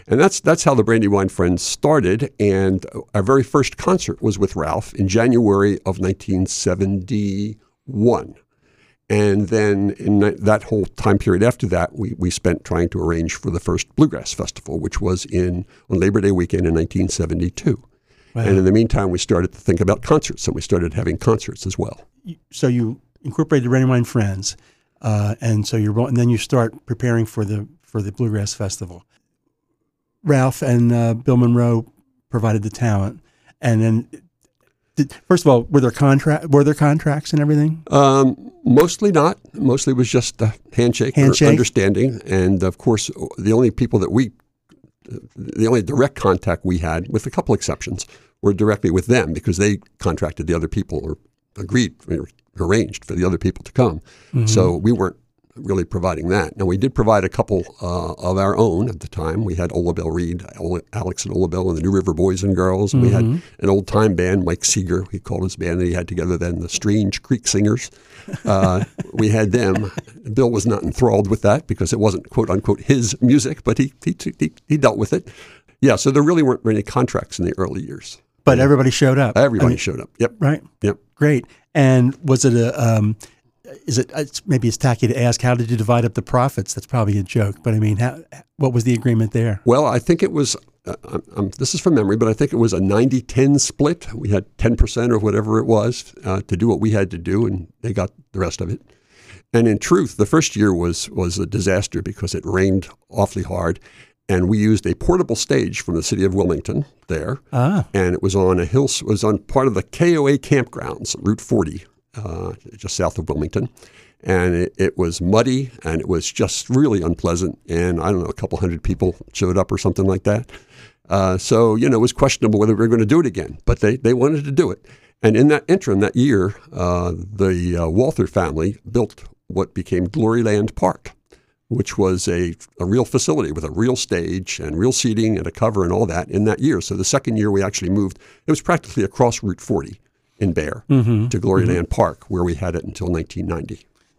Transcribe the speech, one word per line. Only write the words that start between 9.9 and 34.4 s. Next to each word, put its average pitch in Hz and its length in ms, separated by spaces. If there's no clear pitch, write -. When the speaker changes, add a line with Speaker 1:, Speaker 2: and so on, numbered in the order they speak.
Speaker 1:
in 104 220
that, 104 200
that 104 220
whole 104 220
time 101 340
period 95 240
after 117 240
that, 87 280
we, 73 220
we 87 140
spent - 340
trying 85 240
to 90 100
arrange 82 360
for - 160
the 82 80
first - 360
Bluegrass - 380
Festival, - 460
which - 200
was 92 260
in, 90 380
on 95 80
Labor 98 220
Day 98 100
weekend 90 340
in 82 80
nineteen 87 340
seventy-two. 87 760
Speaker 2:
Wow. 117 80
Speaker 1:
And 101 160
in 95 80
the 95 60
meantime, 107 400
we 87 80
started 90 340
to - 60
think 87 200
about 95 220
concerts, - 460
and - 80
we 78 60
started 85 340
having - 240
concerts - 480
as 92 100
well. - 240
Speaker 2:
You, 170 140
so - 160
you 123 320
incorporated 139 460
Brandywine 127 360
Friends, 101 520
uh, 104 360
and 110 280
so 117 100
you're 104 160
ro-, 117 140
and 120 100
then 120 120
you 120 100
start 117 480
preparing 117 400
for 110 180
the, 104 220
for - 180
the 101 100
Bluegrass 107 440
Festival. 90 500
Ralph 135 400
and, 120 280
uh, 117 220
Bill 120 240
Monroe 120 480
provided 110 340
the 107 80
talent, 104 500
and 113 200
then 113 280